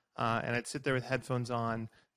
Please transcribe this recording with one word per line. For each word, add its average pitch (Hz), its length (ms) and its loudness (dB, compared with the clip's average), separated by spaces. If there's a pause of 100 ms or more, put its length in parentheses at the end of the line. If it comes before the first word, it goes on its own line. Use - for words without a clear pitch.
(160)
uh, 117 280 2
and 120 120 0
I'd 120 120 0
sit 143 160 -6
there 139 100 2
with 127 100 2
headphones 123 480 -2
on. 117 380 -2 (280)